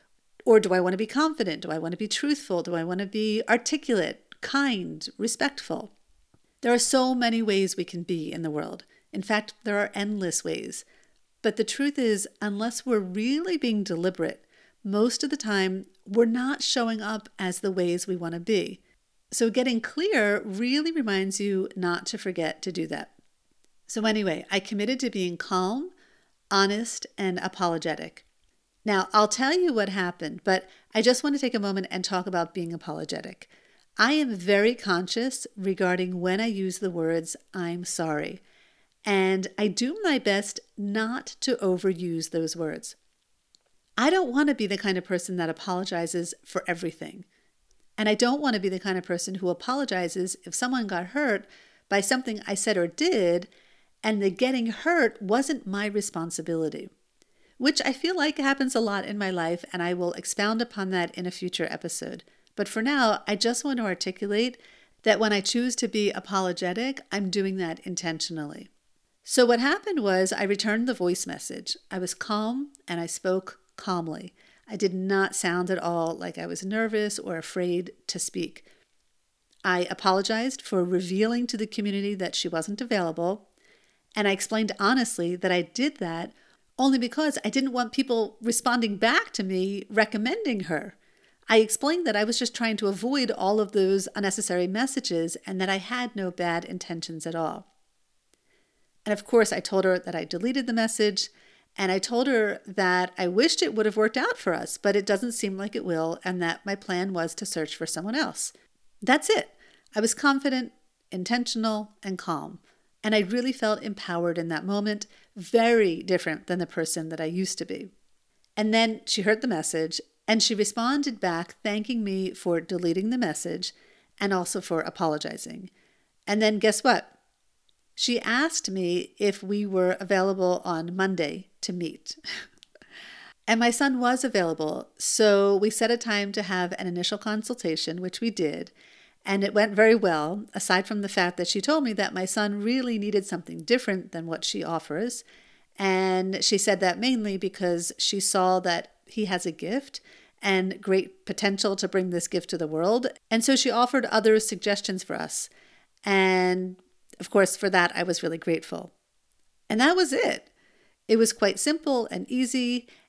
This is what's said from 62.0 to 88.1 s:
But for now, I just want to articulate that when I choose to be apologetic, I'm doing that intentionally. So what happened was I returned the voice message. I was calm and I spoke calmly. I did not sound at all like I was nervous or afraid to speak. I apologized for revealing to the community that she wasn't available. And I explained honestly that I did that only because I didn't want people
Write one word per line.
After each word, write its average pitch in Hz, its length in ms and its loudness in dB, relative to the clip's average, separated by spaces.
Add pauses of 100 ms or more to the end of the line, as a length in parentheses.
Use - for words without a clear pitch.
But 202 120 -4
for - 120 -4
now, 247 460 2
I 208 100 0
just 240 280 0
want 277 140 -2
to 226 60 -2
articulate 202 720 -2 (460)
that 214 180 6
when 214 140 4
I 196 80 2
choose 240 340 0
to 233 120 0
be 208 220 2
apologetic, 190 920 -2 (100)
I'm 196 160 0
doing 190 300 0
that 170 220 -4
intentionally. 160 880 -6 (560)
So - 200 4
what 233 160 6
happened 339 400 0
was 190 320 4
I - 120 -2
returned 214 440 0
the 247 60 0
voice 180 320 0
message. - 500 -8 (140)
I 190 80 -6
was 180 160 -4
calm 233 580 -4 (160)
and 170 100 -4
I 170 80 -4
spoke 185 540 -2 (160)
calmly. 175 580 -6 (340)
I 220 80 -8
did 185 180 2
not 190 420 2
sound 180 340 0
at 185 80 0
all 165 360 0
like 170 240 -10
I 165 80 -8
was 175 180 -8
nervous 214 540 -2
or 175 180 -6
afraid 175 560 -2 (160)
to - 100 -6
speak. - 460 -6 (1000)
I 180 260 2
apologized 190 720 0
for 180 220 2
revealing 190 640 0
to - 80 -4
the 214 100 -4
community 202 480 -2
that 185 200 -4
she - 140 -2
wasn't 170 320 -4
available. 185 680 -2 (680)
And 214 100 2
I 196 60 4
explained 208 460 0
honestly 202 580 2
that 185 160 0
I 180 100 2
did 269 360 -2
that 170 340 -4 (460)
only 262 200 6
because 262 460 0
I 214 60 -2
didn't 269 220 0
want 240 200 -2
people 233 480 0